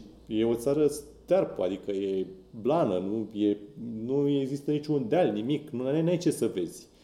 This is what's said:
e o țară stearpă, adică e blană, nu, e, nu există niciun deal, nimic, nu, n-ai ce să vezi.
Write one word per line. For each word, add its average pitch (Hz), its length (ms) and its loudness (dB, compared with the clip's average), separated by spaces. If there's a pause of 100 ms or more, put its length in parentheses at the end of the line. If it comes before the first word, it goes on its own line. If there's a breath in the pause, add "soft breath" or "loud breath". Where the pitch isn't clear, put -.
(280)
e 110 180 0
o 117 100 4
țară 139 320 2
stearpă, - 760 -2
adică 95 280 -2
e 95 340 0 (360)
blană, 127 360 2
nu, 107 420 -4
e, 104 180 4 (480)
nu 143 240 2
există 139 420 -2
niciun 147 360 0
deal, 165 240 4
nimic, 120 380 -2
nu, 123 140 -4 (180)
n-ai 170 160 2
ce 170 140 2
să - 220 2
vezi. - 340 -6 (160 loud breath)